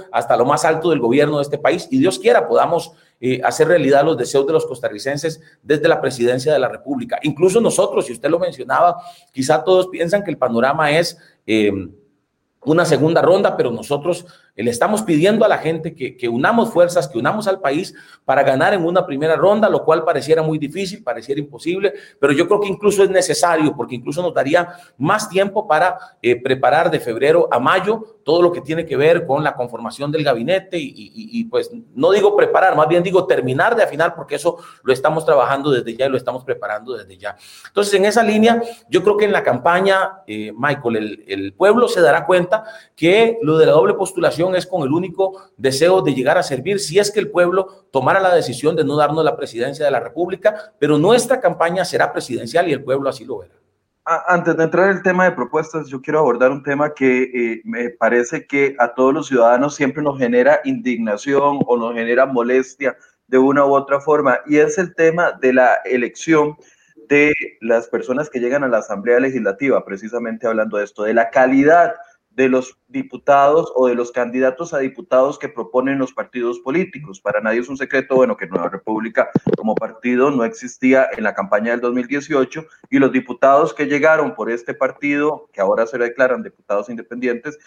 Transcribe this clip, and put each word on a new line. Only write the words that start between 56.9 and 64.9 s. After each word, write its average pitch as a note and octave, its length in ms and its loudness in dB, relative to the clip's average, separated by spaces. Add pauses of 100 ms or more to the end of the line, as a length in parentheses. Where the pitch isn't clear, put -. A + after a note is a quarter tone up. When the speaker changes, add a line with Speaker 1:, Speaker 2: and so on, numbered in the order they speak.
Speaker 2:
que, B2+ 300 2
eh, A#2+ 400 -4
me A#2 280 -6
parece A#2+ 540 0
que C#3 340 0
a A#2+ 140 0
todos C3 200 2
los D3+ 140 -4
ciudadanos B2 480 2
siempre D3 280 -2
nos C#3+ 140 -4
genera B2 480 2
indignación B2+ 1000 -2
o A#2+ 120 0
nos A#2 160 -4
genera A#2 320 0
molestia C3 720 -2 (300)
de C3 100 2
una C#3 280 4
u C#3 80 2
otra C3+ 280 0
forma, C#3+ 440 2
y D3 120 0
es D3+ 200 2
el F3+ 160 -4